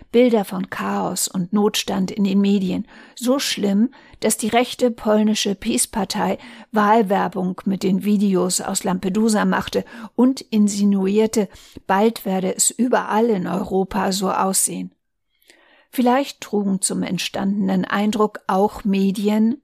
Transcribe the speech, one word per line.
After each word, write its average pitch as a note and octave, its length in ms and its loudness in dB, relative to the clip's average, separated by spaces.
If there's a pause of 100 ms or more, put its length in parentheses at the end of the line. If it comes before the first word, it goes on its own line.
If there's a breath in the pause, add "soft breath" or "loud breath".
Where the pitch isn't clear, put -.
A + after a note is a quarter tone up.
(100)
Bilder A#3 360 4
von F#3+ 240 -8
Chaos G3 580 -4
und F3+ 240 -4
Notstand G3+ 580 0
in G3+ 140 -2
den G3 160 2
Medien. G3 480 0 (280 loud breath)
So B3 220 0
schlimm, G#3 520 0 (300 loud breath)
dass - 180 0
die G#3+ 100 -4
rechte B3 420 0
polnische G#3+ 640 0
peace-Partei G3+ 840 -2 (340 loud breath)
Wahlwerbung F#3+ 920 2
mit F#3+ 160 -2
den F#3 200 0
Videos F#3+ 600 2
aus G3 200 -4
Lampedusa G3 600 0
machte F#3+ 400 -2 (300 loud breath)
und C4 260 2
insinuierte, G3+ 1120 2 (360 loud breath)
bald G#3+ 380 2
werde F#3+ 300 -2
es - 160 0
überall A#3 560 0
in G3 200 0
Europa F#3+ 640 -2
so F#3 180 -2
aussehen. F#3 640 -2 (960 soft breath)
Vielleicht B3+ 500 0
trugen G3 420 -2
zum F#3 200 -4
entstandenen F#3+ 840 -2
Eindruck G#3 640 -2
auch G3+ 380 0
Medien G#3 800 0